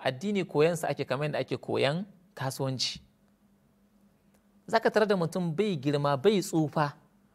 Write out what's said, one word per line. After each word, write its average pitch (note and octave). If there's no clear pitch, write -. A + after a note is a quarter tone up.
addini E3
koyansa D#3+
ake C#3
kamar C3+
yadda B2+
ake C3
koyan C3
kasuwanci. C3
Za G#3+
ka A3+
tarar G#3+
da G#3
mutum E3+
bai G3+
girma, C#3+
bai G3
tsufa, D3+